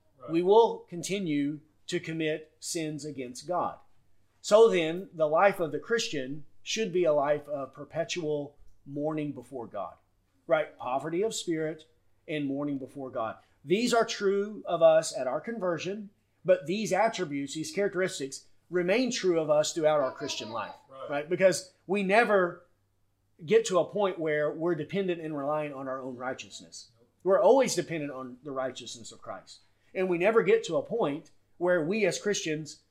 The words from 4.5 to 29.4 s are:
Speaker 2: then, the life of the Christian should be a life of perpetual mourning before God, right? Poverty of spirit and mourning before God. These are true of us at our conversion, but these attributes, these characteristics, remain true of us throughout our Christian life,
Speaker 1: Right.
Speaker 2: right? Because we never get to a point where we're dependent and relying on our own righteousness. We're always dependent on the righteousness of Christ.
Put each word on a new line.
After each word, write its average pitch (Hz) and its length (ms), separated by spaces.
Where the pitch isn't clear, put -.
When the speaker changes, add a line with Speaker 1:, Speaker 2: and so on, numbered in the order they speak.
Speaker 2:
then, 175 440
the 160 140
life 190 320
of 160 120
the 143 80
Christian 147 640
should 214 320
be 180 120
a 151 80
life 147 340
of 139 260
perpetual 151 800
mourning 147 460
before 123 360
God, 92 260
right? 156 280
Poverty 147 440
of 220 120
spirit 156 520
and 151 180
mourning 139 340
before 131 320
God. 110 240
These 196 300
are 226 100
true 202 600
of 170 160
us 160 360
at 127 100
our 139 120
conversion, 185 680
but 180 220
these 185 260
attributes, 175 640
these 156 180
characteristics, 185 720
remain 185 420
true 175 280
of 151 100
us 151 240
throughout 151 280
our 131 100
Christian 127 400
life, 104 220
Speaker 1:
Right. - 180
Speaker 2:
right? 147 200
Because 180 420
we 196 160
never 196 600
get 220 200
to 190 140
a 202 60
point 185 340
where 151 320
we're 165 240
dependent 170 460
and 156 160
relying 147 360
on 135 140
our 131 140
own 127 140
righteousness. - 760
We're 180 180
always 233 340
dependent 151 360
on 127 320
the 147 80
righteousness 127 600
of 110 100
Christ. - 380